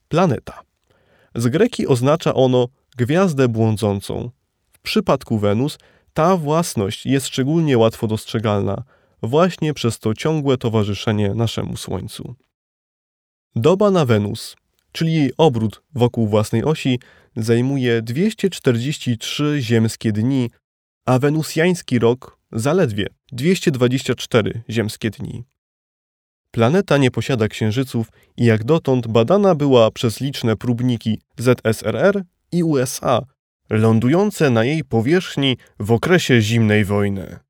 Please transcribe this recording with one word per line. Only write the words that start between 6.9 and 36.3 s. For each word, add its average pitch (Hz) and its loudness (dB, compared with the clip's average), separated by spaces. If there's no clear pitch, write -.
jest 131 0
szczególnie 143 0
łatwo 113 2
dostrzegalna, 104 -4
właśnie 156 0
przez - -4
to 110 -2
ciągłe 139 -2
towarzyszenie 104 -2
naszemu 113 -4
Słońcu. - -10
Doba 190 2
na 170 2
Wenus, 107 -2
czyli 160 -2
jej 143 2
obrót 117 2
wokół 117 0
własnej 107 0
osi, 139 -2
zajmuje 120 0
dwieście 170 -2
czterdzieści 123 -2
trzy 147 -4
ziemskie 113 0
dni, 120 0
a 127 2
wenusjański 156 0
rok 117 -2
zaledwie 117 -2
dwieście 156 0
dwadzieścia 123 0
cztery 110 -2
ziemskie 110 -4
dni. - -12
Planeta 143 2
nie 131 4
posiada 113 -2
księżyców 117 -4
i 120 2
jak 110 4
dotąd 131 0
badana 165 2
była 127 4
przez - -4
liczne 127 -4
próbniki 117 -2
Z 120 2
S 110 -2
R 107 -2
R 190 0
i 170 0
U 156 0
S 127 -2
A, 123 0
lądujące 123 2
na 113 2
jej 147 -2
powierzchni 135 0
w 107 0
okresie 131 4